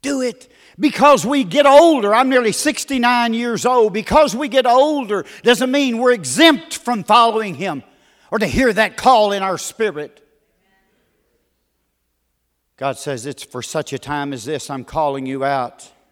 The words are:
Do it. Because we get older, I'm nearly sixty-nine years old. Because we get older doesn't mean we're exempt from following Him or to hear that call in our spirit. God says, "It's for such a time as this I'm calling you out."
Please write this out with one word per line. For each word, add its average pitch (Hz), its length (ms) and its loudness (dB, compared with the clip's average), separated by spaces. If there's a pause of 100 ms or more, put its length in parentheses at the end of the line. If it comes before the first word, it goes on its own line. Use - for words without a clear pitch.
Do 269 200 -4
it. - 300 -8 (260)
Because 254 480 2
we 277 160 0
get 269 240 0
older, 277 480 6
I'm 262 140 2
nearly 247 240 2
sixty-nine 240 840 -2
years 233 320 -4
old. 240 260 2
Because 208 440 2
we 294 100 -6
get 262 180 0
older 254 600 0 (180)
doesn't 247 300 0
mean 269 260 0
we're 247 140 2
exempt 233 640 2
from 240 260 -6
following 220 540 2
Him 151 260 -6 (480)
or 220 80 -4
to 214 80 -2
hear 220 260 0
that 202 240 -2
call 214 360 4
in 196 100 -4
our 190 160 -4
spirit. 151 640 -8 (2500)
God 135 220 -6
says, 131 280 -10
"It's 143 160 -12
for - 220 -14
such - 280 -6
a 135 60 -8
time 143 340 -8
as 117 120 -12
this 143 260 -10
I'm 131 140 -10
calling 139 420 -4
you 131 160 -6
out." 135 480 -4 (220)